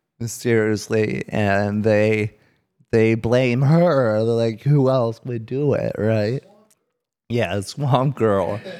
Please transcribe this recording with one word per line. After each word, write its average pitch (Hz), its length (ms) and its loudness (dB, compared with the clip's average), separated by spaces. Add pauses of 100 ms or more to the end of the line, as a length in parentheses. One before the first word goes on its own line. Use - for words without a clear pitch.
(200)
mysteriously, 110 1080 -2
and 104 560 0
they, 107 500 2 (580)
they 113 220 4
blame 120 480 0
her. 139 540 4 (100)
They're 117 80 0
like, 113 300 -2
"Who 139 260 4
else 120 340 -2
would 117 220 -8
do 135 280 -2
it, - 260 -2
right?" 110 440 -2 (840)
Yeah, 104 320 -2
Swamp 135 540 -2
Girl. 104 440 0 (200)